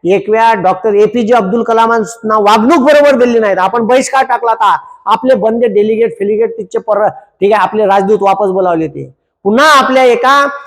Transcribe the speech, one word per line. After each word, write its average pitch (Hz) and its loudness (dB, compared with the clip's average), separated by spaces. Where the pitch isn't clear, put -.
एक 196 -2
वेळा 226 2
डॉक्टर 190 -2
एपीजे 214 0
अब्दुल 226 0
कलामांना 226 -2
वागणूक 220 2
बरोबर 285 2
दिली 233 0
नाही. 208 0
आपण 190 -2
बहिष्कार 262 0
टाकला 240 -2
होता. 214 0
आपले 240 0
बंदे 226 -2
डेलिगेट, 214 -2
फेलिगेट 214 -2
तिथचे 214 -10
पर-, 214 -2
ठीक - -4
आहे, 202 0
आपले 214 -2
राजदूत 196 0
वापस 196 0
बोलावले 180 -2
ते. 135 -14
पुन्हा 269 4
आपल्या 262 2
एका 254 2